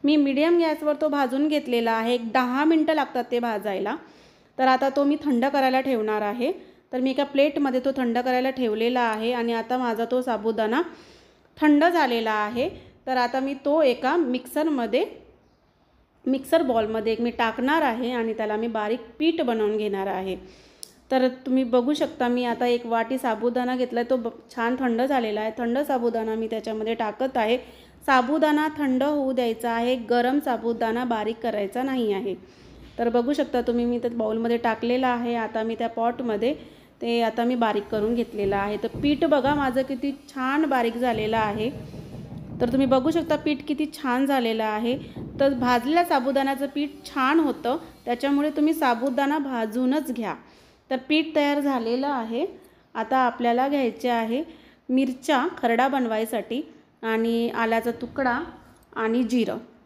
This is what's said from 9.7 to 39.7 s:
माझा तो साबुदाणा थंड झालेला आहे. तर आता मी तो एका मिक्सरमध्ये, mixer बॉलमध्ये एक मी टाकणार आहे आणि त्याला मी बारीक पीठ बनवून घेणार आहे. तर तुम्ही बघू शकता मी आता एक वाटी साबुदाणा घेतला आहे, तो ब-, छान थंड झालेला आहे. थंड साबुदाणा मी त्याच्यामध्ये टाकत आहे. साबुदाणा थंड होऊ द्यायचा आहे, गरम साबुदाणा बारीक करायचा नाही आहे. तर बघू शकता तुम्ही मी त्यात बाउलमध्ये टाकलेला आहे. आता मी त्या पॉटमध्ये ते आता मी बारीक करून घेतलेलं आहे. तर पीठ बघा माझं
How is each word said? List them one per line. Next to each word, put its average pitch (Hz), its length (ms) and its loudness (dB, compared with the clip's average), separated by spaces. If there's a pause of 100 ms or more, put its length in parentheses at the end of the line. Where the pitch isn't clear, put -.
माझा 233 340 -2
तो 254 100 2
साबुदाणा 226 600 0 (800)
थंड 302 240 6
झालेला 247 460 2
आहे. 226 380 0 (380)
तर 262 100 0
आता 247 220 0
मी 269 140 -2 (120)
तो 302 160 4
एका 254 340 2
मिक्सरमध्ये, 269 920 0 (1200)
mixer 269 360 2
बॉलमध्ये 220 520 0
एक 226 80 -2
मी 240 100 0
टाकणार 247 500 0
आहे 247 300 0
आणि 226 220 -2
त्याला 214 220 -2
मी 226 120 -2
बारीक 220 320 -2 (200)
पीठ 330 220 2
बनवून 220 360 0
घेणार 196 300 -2
आहे. 190 280 -4 (760)
तर 254 160 4
तुम्ही 254 360 0
बघू 247 300 2
शकता 294 340 -2
मी 247 180 0
आता 240 220 0
एक 240 180 0
वाटी 226 320 -2
साबुदाणा 247 580 0
घेतला 247 240 -2
आहे, 240 100 -2
तो 262 80 2
ब-, - 380 -8
छान 240 240 0
थंड 240 220 2
झालेला 233 400 0
आहे. 220 160 -2
थंड 240 220 0
साबुदाणा 233 560 0
मी 226 120 -4
त्याच्यामध्ये 220 460 -4
टाकत 233 440 -2
आहे. 233 480 -2 (200)
साबुदाणा 294 640 4 (100)
थंड 262 260 2
होऊ 285 280 0
द्यायचा 233 400 -2
आहे, 240 240 0
गरम 240 440 2
साबुदाणा 233 640 -2
बारीक 226 400 -2
करायचा 214 400 -2
नाही 254 300 0
आहे. 190 220 -4 (640)
तर 233 100 2
बघू 240 240 2
शकता 269 280 0
तुम्ही 240 240 0
मी 240 120 0
त्यात 233 180 -4
बाउलमध्ये 226 420 0
टाकलेला 240 500 0
आहे. 240 280 0
आता 226 280 -2
मी 226 120 -4
त्या 226 140 -4
पॉटमध्ये 233 640 -2 (460)
ते 233 200 0
आता 226 220 0
मी 247 120 2
बारीक 208 280 2
करून 220 320 0
घेतलेलं 202 400 -2
आहे. 208 220 -2
तर 220 100 -4
पीठ 294 380 0
बघा 285 300 4
माझं 269 260 0